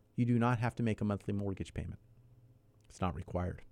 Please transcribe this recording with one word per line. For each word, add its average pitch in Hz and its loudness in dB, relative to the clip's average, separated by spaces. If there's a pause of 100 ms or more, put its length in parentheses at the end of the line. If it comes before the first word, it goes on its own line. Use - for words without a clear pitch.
(160)
you 123 2
do 120 4
not 120 4
have 120 0
to 123 0
make 107 2
a 107 2
monthly 104 0
mortgage 101 -4
payment. 87 -6 (880)
It's - -12
not 90 2
required. 87 -4 (100)